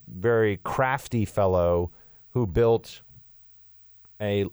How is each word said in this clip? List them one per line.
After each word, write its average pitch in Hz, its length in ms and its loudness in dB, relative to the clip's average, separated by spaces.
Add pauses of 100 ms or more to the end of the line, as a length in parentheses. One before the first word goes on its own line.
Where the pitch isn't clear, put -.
very 107 520 0
crafty 131 680 -2
fellow 87 640 2 (400)
who 123 160 -2
built 113 560 0 (1200)
a, 101 320 0